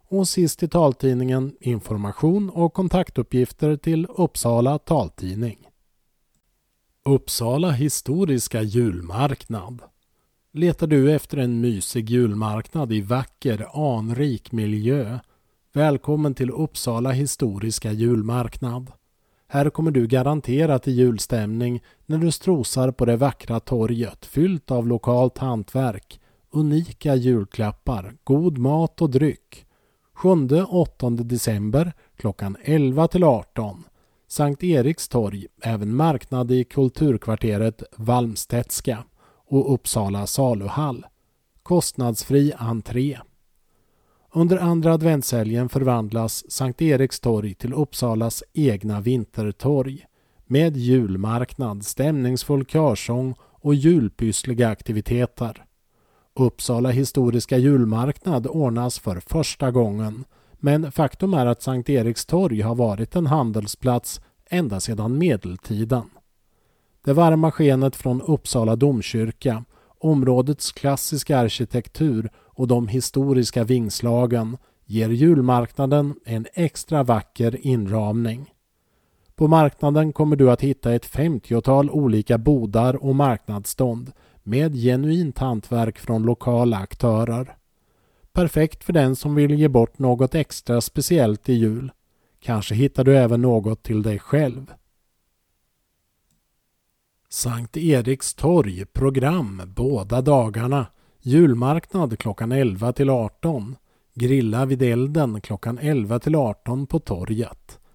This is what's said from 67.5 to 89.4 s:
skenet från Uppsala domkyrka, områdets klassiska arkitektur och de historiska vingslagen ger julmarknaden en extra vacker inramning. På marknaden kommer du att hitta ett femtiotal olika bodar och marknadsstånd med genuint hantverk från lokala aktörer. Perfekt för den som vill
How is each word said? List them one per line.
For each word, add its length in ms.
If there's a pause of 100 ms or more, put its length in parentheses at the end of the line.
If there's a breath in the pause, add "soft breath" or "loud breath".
skenet 440
från 260
Uppsala 540
domkyrka, 880 (360 soft breath)
områdets 720
klassiska 680
arkitektur 960
och 300
de 200
historiska 760
vingslagen 920 (280)
ger 240
julmarknaden 1080 (100)
en 280
extra 500
vacker 640
inramning. 840 (800)
På 120
marknaden 640
kommer 220
du 160
att 100
hitta 320
ett 120
femtiotal 840
olika 480
bodar 680
och 100
marknadsstånd 960 (320 soft breath)
med 320
genuint 600
hantverk 640
från 240
lokala 540
aktörer. 760 (800)
Perfekt 500
för 100
den 220
som 200
vill 240